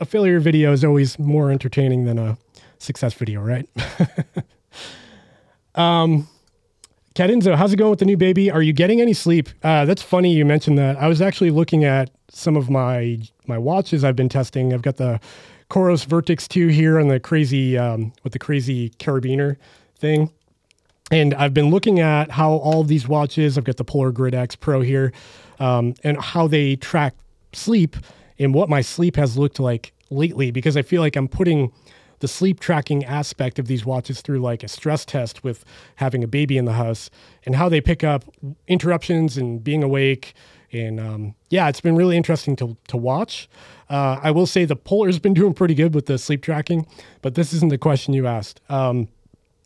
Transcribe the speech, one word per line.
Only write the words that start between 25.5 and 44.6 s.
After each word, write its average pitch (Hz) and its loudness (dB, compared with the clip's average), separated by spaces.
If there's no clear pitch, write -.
um, 123 0
and 147 -2
how 165 0
they 147 0
track 147 -2
sleep 208 0
and 135 0
what 156 2
my 147 2
sleep 175 -2
has 131 0
looked 143 0
like 123 -4
lately, 143 -2
because 131 -2
I 143 2
feel 175 0
like 151 0
I'm 135 -2
putting 156 0
the 135 -4
sleep 190 -2
tracking 143 -2
aspect 135 -6
of 120 -6
these 123 -4
watches 127 -6
through, 139 -4
like, 120 -4
a 104 -14
stress - -6
test - -8
with 123 -8
having 131 -4
a - -4
baby 135 -2
in 127 0
the 117 -2
house 113 -4
and 127 -2
how 170 0
they 160 2
pick 170 -2
up 147 0
interruptions 165 0
and 117 -6
being 147 -2
awake. 135 0
And, 110 -6
um, 107 -10
yeah, 175 0
it's 139 -4
been 165 2
really 175 2
interesting 160 -2
to, 117 -8
to - -6
watch. 127 -6
Uh, 139 -2
I 156 0
will 170 2
say 180 0